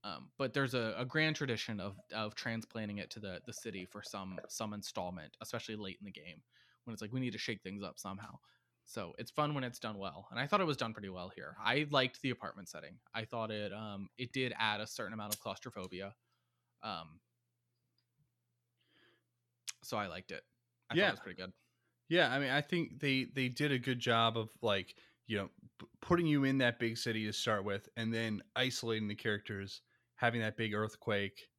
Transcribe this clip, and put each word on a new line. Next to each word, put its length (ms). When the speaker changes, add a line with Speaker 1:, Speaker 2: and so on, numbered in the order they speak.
Speaker 1:
Um, 320
but 160
there's 200
a, 240
a 80
grand 300
tradition 460
of, 180
of 200
transplanting 680
it 120
to 80
the, 260
the 60
city 340
for 160
some, 460
some 260
installment, 680
especially 340
late 240
in 60
the 60
game, 320
when 80
it's 80
like, 100
"We 80
need 140
to 60
shake 220
things 220
up 160
somehow." 400
So 320
it's 140
fun 220
when 120
it's 140
done 180
well. 340
And 80
I 80
thought 140
it 60
was 100
done 160
pretty 160
well 260
here. 240
I 320
liked 300
the 80
apartment 400
setting. 300
I 120
thought 260
it, 220
um, 340
it 140
did 240
add 240
a 80
certain 260
amount 200
of 80
claustrophobia. 720
Um, 380
so 140
I 100
liked 240
it. 120
I 60
Speaker 2:
Yeah. 80
Speaker 1:
thought 60
it 20
was 100
pretty 200
good. 120
Speaker 2:
Yeah, 240
I 60
mean, 100
I 120
think 400
they, 240
they 240
did 240
a 60
good 200
job 380
of, 120
like, 340
you 120
know, 120
p-, 80
putting 240
you 200
in 140
that 200
big 180
city 280
to 80
start 320
with, 320
and 160
then 280
isolating 540
the 60
characters, 680
having 240
that 160
big 180
earthquake 840